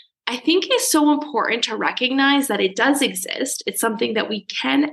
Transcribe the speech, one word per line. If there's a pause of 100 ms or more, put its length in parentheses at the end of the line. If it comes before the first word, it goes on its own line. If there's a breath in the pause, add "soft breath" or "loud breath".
(280 loud breath)
I
think
is
so
important
to
recognize
that
it
does
exist.
It's
something
that
we
can